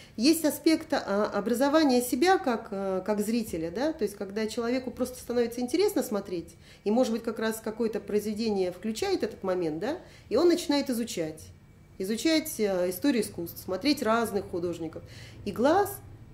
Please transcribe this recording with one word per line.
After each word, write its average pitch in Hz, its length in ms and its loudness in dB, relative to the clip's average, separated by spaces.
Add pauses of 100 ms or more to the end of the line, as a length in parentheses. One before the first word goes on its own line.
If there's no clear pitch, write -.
(180)
есть 311 260 4
аспект, 311 480 2
а, 208 420 0
образования 247 680 4
себя 330 360 4
как, 233 340 -2
э, 190 340 -2
как 208 160 0
зрителя, 202 500 -2
да, 277 220 -2
то 262 100 -2
есть 202 120 -2
когда 202 320 -4
человеку 247 440 -2
просто 254 260 -4
становится 233 440 -2
интересно 349 420 2
смотреть, 190 520 -6 (280)
и, 202 80 0
может 226 220 4
быть, 233 100 -4
как 220 160 -4
раз 220 240 -2
какое-то 214 380 -2
произведение 208 720 0
включает 226 500 -2
этот - 200 -8
момент, 175 360 0
да, 262 180 -4 (300)
и 202 80 -2
он 349 140 6
начинает 285 400 2
изучать, 180 520 -4 (560)
изучать, 226 600 0
э, 185 300 2
историю 240 340 2
искусств, - 400 -8
смотреть 285 400 0
разных 214 460 0
художников. 170 520 -4 (440)
И 202 80 -4
глаз, 320 440 2 (360)